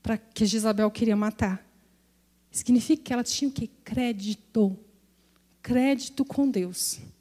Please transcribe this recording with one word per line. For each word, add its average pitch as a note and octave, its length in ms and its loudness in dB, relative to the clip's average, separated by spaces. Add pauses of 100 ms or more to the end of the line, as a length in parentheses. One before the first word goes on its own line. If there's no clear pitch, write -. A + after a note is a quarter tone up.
pra A3 160 -2
que - 280 -2
Jezabel G#3+ 440 2
queria G#3+ 260 2
matar?" G#3 480 -2 (880)
Significa - 520 2
que C4 100 -6
ela A#3+ 100 -2
tinha C#4 260 -2
o C4+ 40 -8
quê? A3+ 160 -6 (140)
Crédito. G#3+ 920 -2 (840)
Crédito C4 640 0
com C#4 240 0
Deus. F3+ 500 -4 (220)